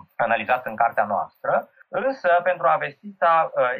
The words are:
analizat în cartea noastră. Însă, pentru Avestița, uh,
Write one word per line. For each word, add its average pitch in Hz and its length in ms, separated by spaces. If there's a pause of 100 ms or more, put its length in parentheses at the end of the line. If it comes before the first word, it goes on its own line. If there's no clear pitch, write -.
(160)
analizat 117 500
în 110 100
cartea 113 280
noastră. 107 680 (180)
Însă, 190 540
pentru 175 240
Avestița, 160 880
uh, 127 260